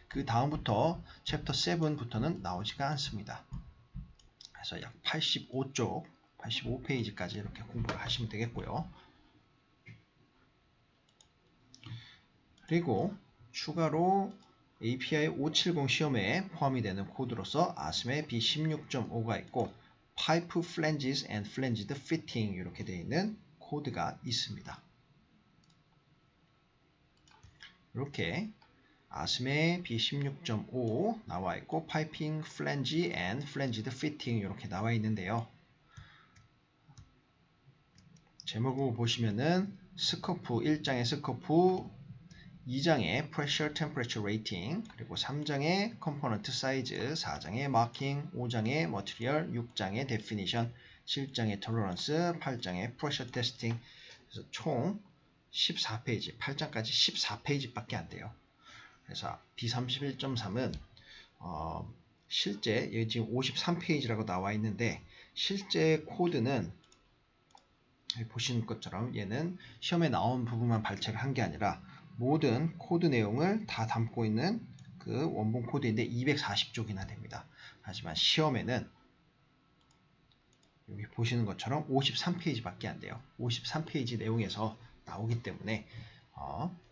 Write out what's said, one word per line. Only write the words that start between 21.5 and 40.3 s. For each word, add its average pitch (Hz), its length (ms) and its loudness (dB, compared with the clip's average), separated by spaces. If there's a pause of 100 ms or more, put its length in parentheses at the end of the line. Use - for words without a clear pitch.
Fitting, 123 640 -2
이렇게 90 300 -6
되어 92 100 -6
있는 143 420 0 (220)
코드가 - 640 -4
있습니다. - 580 -6 (3250)
이렇게 135 560 -2 (580)
아스메 151 720 0
비 117 140 -2
십육 139 480 0
점 107 260 0
오 127 540 2
나와 87 320 0
있고, 160 300 -4
Piping 156 580 -2
Flange 143 680 0
and 98 340 -2
Flanged 123 420 -2
Fitting 120 500 -2
이렇게 98 280 -4
나와 110 240 0
있는데요. 110 560 0 (3000)
제목을 127 480 2
보시면은 120 840 2 (220)
스코프 - 640 0